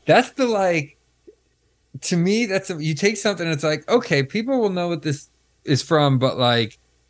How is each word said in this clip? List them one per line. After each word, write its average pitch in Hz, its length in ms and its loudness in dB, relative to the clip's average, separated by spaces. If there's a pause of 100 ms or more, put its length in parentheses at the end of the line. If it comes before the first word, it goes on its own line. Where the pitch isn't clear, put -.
That's 208 260 4
the, - 160 -2
like, 180 500 -2 (1040)
to - 160 -2
me, 208 280 2
that's 190 240 -4
a, 160 140 -8
you 156 120 -2
take 208 220 0
something, 170 300 -2
it's 156 160 -2
like, 151 260 -2
okay, 175 340 2
people 233 360 -2
will 214 100 2
know 175 180 -2
what 170 160 -4
this 143 260 -6 (360)
is 135 180 2
from, 143 360 2
but, 120 180 0
like, 120 420 0 (300)